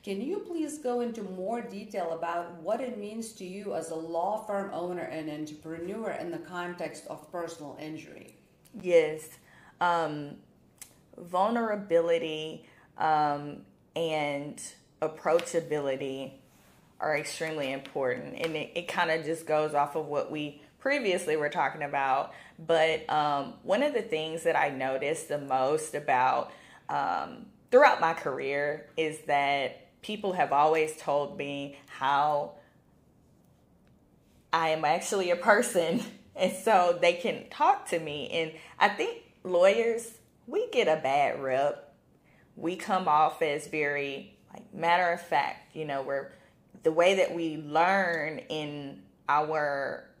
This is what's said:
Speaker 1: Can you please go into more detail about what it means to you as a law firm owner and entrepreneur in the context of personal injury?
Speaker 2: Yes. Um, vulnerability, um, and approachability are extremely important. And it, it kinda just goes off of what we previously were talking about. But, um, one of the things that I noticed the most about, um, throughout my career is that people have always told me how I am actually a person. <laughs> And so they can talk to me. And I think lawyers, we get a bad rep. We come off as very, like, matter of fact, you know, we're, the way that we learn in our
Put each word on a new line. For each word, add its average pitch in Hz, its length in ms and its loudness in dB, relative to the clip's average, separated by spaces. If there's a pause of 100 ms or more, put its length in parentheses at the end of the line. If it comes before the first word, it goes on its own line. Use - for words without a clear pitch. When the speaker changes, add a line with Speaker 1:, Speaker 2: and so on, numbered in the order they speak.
Speaker 1:
Can 196 180 -6
you 330 180 -4
please 311 380 -6
go 247 220 -4
into 226 240 -6
more 190 380 -6
detail 190 500 -6
about 170 500 -4
what 220 200 -2
it 233 160 -6
means 214 360 -8
to 190 120 -12
you 196 300 -8
as 160 160 -6
a 160 40 -6
law 170 500 -2
firm 196 280 -2
owner 175 300 -4
and 156 260 -8
entrepreneur 165 800 -8
in 170 200 -6
the 165 80 -8
context 175 680 -8
of 156 240 -12
personal 160 480 -8
injury? - 560 -14 (460)
Speaker 2:
Yes. 156 480 4 (500)
Um, 151 560 0 (800)
vulnerability, 170 1500 0 (320)
um, 147 640 2 (340)
and 147 640 -2 (420)
approachability 143 1300 -2 (680)
are 151 160 0
extremely 151 560 -4
important. 139 680 -4
And 160 160 -4
it, 147 200 -6
it 175 120 -6
kinda 165 360 0
just 160 220 -6
goes 151 300 0
off 143 200 2
of 156 120 -4
what 143 240 -2
we 147 300 -8 (180)
previously 196 560 0
were 147 140 0
talking 151 340 -2
about. 139 500 0 (240)
But, 160 520 2
um, 147 440 0 (100)
one 220 200 2
of 294 100 0
the 226 80 0
things 160 420 -4
that 160 140 2
I 147 120 2
noticed 131 600 -2
the 147 80 -2
most 139 560 0
about, 131 580 2 (380)
um, 87 560 -4 (260)
throughout - 300 8
my 165 120 4
career 143 840 -4
is 156 300 -2
that 143 720 0
people 208 320 -4
have 147 180 2
always 156 460 4
told 143 400 -2
me 143 400 -8 (100)
how 143 680 0 (2000)
I 165 180 2
am 160 160 0
actually 180 460 2
a 175 40 4
person. 190 720 4
<laughs> - 60 -14 (220)
And 185 160 2
so 180 480 4
they 175 140 6
can - 380 -4
talk 370 380 2
to 170 100 0
me. 147 320 -8
And 160 220 -2 (260)
I 202 100 6
think 427 320 -4 (220)
lawyers, 220 720 4 (340)
we 403 240 -2
get 220 160 4
a 156 120 4
bad 139 440 0
rep. 135 500 0 (640)
We 175 200 -4
come 185 320 0
off 156 360 4
as 147 240 -2
very, 143 680 -4 (160)
like, - 220 -20
matter 170 380 4
of 175 100 -4
fact, - 540 -4
you 156 100 -6
know, 139 160 -4
we're, 139 300 -4 (500)
the 160 100 4
way 175 260 8
that 180 180 2
we 165 220 -2
learn 160 840 2 (100)
in 147 540 -8 (260)
our 147 800 0 (100)